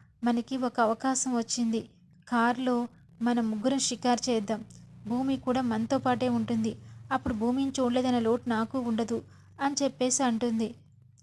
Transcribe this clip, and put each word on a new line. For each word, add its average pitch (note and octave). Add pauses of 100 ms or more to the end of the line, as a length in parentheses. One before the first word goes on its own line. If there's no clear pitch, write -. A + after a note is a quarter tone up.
(240)
మనకి A#3+
ఒక B3
అవకాశం B3+
వచ్చింది. A3+ (400)
కారులో A#3+ (340)
మనం A#3
ముగ్గురం A#3
షికారు B3
చేద్దాం. G#3+ (420)
భూమి C4
కూడా B3+
మనతో A#3
పాటే B3+
ఉంటుంది. A3+ (360)
అప్పుడు C4
భూమిని B3
చూడలేదన్న B3+
లోటు A#3
నాకు A3+
ఉండదు" A3+ (360)
అని C#4
చెప్పేసి C4
అంటుంది. A3+ (480)